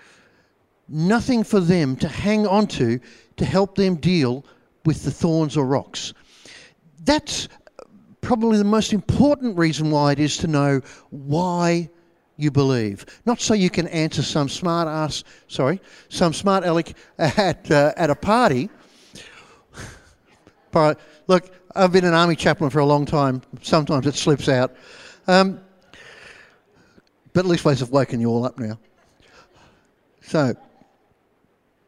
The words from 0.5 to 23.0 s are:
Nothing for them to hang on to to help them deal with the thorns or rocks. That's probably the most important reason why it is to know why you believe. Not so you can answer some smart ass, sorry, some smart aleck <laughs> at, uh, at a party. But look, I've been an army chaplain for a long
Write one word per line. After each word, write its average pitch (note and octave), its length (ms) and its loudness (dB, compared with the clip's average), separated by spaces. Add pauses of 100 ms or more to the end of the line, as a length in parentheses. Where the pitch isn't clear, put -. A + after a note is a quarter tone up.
Nothing G#3+ 560 0
for G#3 160 0
them E3 380 2
to E3 100 -4
hang G#3+ 400 -2
on G3+ 200 2
to A#2+ 320 -2 (380)
to B2 80 -2
help F#3 300 0
them F#3+ 200 2
deal C#3+ 500 0 (400)
with D#3 180 -2
the C#3+ 80 -4
thorns D#3+ 460 -2
or C#3+ 80 0
rocks. - 480 -6 (880)
That's D4+ 440 -2 (760)
probably A3+ 360 2
the G#3 60 2
most G#3+ 280 0
important B3+ 640 0
reason D#3 340 0
why D3 200 2
it C#3 80 -2
is D3+ 180 -2
to F3+ 100 -6
know C#3+ 340 0 (280)
why E3+ 800 -2 (480)
you D3 140 -2
believe. B2 540 0 (200)
Not A#3 140 -2
so - 140 0
you F#3 160 2
can E3+ 180 -4
answer D#3 360 -4
some C#3+ 260 -2
smart E3+ 380 -4
ass, D#3 360 -6 (240)
sorry, D#3+ 340 -2 (280)
some E3+ 240 0
smart F#3+ 300 0
aleck E3 320 -2 (100)
<laughs> - 120 -20
at, E3 540 -2
uh, D3 240 4
at E3 140 0
a C#3+ 60 0
party. G3+ 540 0 (2000)
But D3+ 280 2 (280)
look, F3+ 220 2 (260)
I've F#3 160 4
been F3+ 140 4
an F3 80 2
army E3+ 220 4
chaplain D#3 340 0
for D3 100 0
a C#3+ 60 4
long D3 200 2